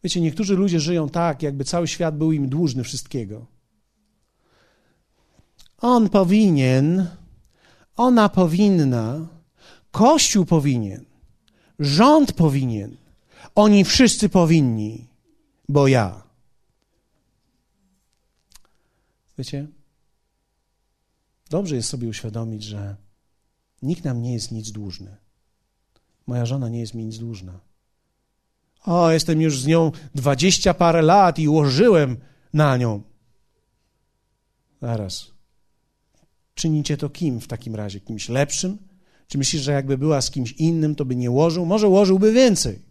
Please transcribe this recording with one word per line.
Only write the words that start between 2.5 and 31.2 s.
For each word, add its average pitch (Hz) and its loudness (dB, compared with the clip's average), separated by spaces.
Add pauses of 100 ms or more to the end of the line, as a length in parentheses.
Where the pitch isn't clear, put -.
wszystkiego. 113 -10 (2250)
On 240 2
powinien, 175 2 (880)
ona 233 4
powinna, 160 0 (640)
Kościół 220 2
powinien, 123 -2 (760)
rząd 226 4
powinien, 131 -2 (580)
oni 208 6
wszyscy - 2
powinni, 120 0 (640)
bo 139 2
ja. 110 0 (3250)
Wiecie, 139 -10 (1800)
dobrze 160 -4
jest 117 -6
sobie 120 -8
uświadomić, 110 -10
że 101 -12 (840)
nikt 160 -6
nam 120 -6
nie 123 -6
jest 113 -8
nic 110 -12
dłużny. 95 -14 (1080)
Moja 123 -4
żona 123 -6
nie 117 -8
jest 113 -10
mi 113 -10
nic 110 -12
dłużna. 95 -14 (1300)
O, 170 2
jestem 160 0
już 143 0
z 131 -2
nią 165 2 (240)
dwadzieścia 143 0
parę 165 2
lat 175 4